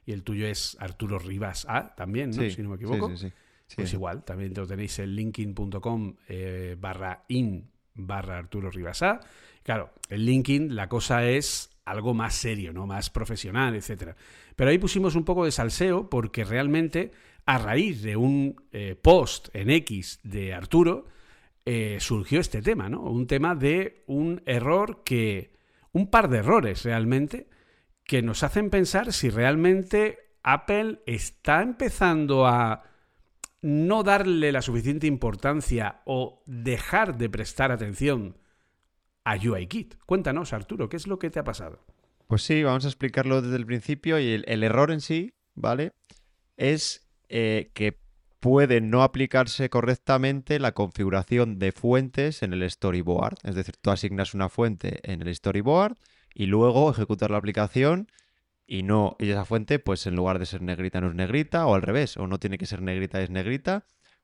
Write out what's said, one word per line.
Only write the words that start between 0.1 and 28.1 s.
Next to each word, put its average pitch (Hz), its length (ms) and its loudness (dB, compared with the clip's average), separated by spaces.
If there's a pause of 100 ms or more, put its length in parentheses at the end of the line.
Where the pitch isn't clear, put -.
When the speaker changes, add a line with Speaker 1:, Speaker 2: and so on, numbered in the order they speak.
Speaker 1:
el 98 120 -8
tuyo 107 220 -6
es - 340 -8
Arturo 98 380 -8
Rivas 95 500 -8
A - 260 -6
también, 117 360 -6
¿no? 113 120 -4
Speaker 2:
Sí, 110 80 -2
Speaker 1:
Si 92 120 -8
no 101 80 -8
me 98 60 -10
equivoco. 104 340 -4
Speaker 2:
sí, 90 60 -10
sí, 92 120 -10
sí. 92 60 -14 (340)
Sí, - 80 -20
Speaker 1:
Pues 95 140 -4
Speaker 2:
sí. 95 60 -4
Speaker 1:
igual, 95 280 -8
también 95 300 -10
lo 98 120 -8
tenéis 98 320 -8
en 98 180 -6
linkedin 107 380 -6
punto 101 260 -6
com, 110 360 -6 (120)
eh, 92 500 -8
barra 92 500 -10
in 117 420 -4 (240)
barra 92 440 -8
Arturo 95 320 -8
Rivas 87 320 -8
A. 208 180 2 (420)
Claro, 113 300 -6 (160)
en 104 160 -4
LinkedIn 135 500 2
la 98 140 -4
cosa 120 380 0
es 135 440 -2 (140)
algo 107 280 -4
más 113 220 -2
serio, 104 380 -4
¿no? 92 140 -6
Más 101 220 -4
profesional, 113 680 -4
etcétera. 95 420 -10 (400)
Pero 131 140 4
ahí 170 80 6
pusimos 185 360 2
un 165 100 2
poco 180 200 2
de 151 80 0
salseo 180 580 0
porque 113 340 -2
realmente, 147 680 0 (340)
a 131 120 4
raíz 117 440 0
de 107 140 -4
un, 139 400 2 (160)
eh, 101 280 -8
post 160 540 6
en 104 160 0
X 139 520 -2
de 98 300 -8
Arturo, 170 540 2 (580)
eh, 110 360 -2
surgió 117 400 0
este 113 200 -4
tema, 107 280 0
¿no? 135 140 -6
Un 120 240 -2
tema 143 280 0
de 156 520 0
un 160 400 -2
error 156 580 0
que, 110 500 0 (380)
un 196 180 0
par 220 180 6
de 123 100 4
errores 117 440 2
realmente, 123 640 0 (560)
que 131 160 2